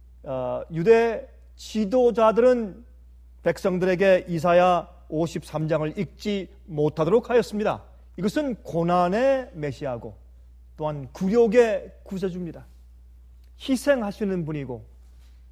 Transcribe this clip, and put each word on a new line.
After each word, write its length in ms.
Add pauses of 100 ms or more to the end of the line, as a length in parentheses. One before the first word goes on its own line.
(220)
어, 480
유대 560 (340)
지도자들은 1300 (560)
백성들에게 840
이사야 600 (220)
오십삼 580
장을 300
읽지 500 (160)
못하도록 640
하였습니다. 540 (340)
이것은 460
고난의 920
메시아고 640 (600)
또한 340
굴욕의 920
구세주입니다. 600 (960)
희생하시는 840
분이고 400 (640)